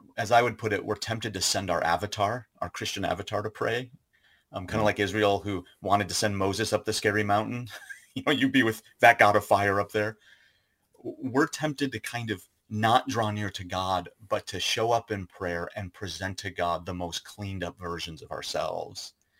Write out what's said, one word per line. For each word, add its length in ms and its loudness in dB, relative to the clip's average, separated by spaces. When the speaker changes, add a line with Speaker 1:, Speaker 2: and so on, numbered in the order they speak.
Speaker 1:
as 120 -2
I 120 8
would 160 0
put 140 -2
it, 120 -2
we're 120 -2
tempted 380 -6
to 60 -4
send 300 0
our 120 2
avatar, 680 0
our 80 -6
Christian 360 -6
avatar, 380 -2
to 80 -4
pray. 400 -2
Um, 140 -8
kinda 160 0
Speaker 2:
Mm. 40 4
Speaker 1:
like 140 2
Israel, 400 4
who 240 -4
wanted 280 2
to 60 -6
send 220 0
Moses 360 0
up 120 0
the 80 -2
scary 320 2
mountain. 480 0
<laughs> 60 -14
You 120 -6
know, 60 2
you'd 200 2
be 100 6
with 200 0
that 180 8
God 180 8
of 100 2
fire 340 4
up 120 -4
there. 260 0
W-, 320 -8
we're 160 4
tempted 460 -4
to 60 -8
kind 320 -8
of 160 -6
not 400 2
draw 220 0
near 180 -4
to 160 -10
God, 460 -2
but 200 -2
to 120 -8
show 320 0
up 180 0
in 160 -6
prayer 480 -6
and 200 -10
present 460 -8
to 100 -8
God 340 -2
the 80 -8
most 320 -6
cleaned 400 -8
up 160 -10
versions 400 -8
of 100 -18
ourselves. 840 -6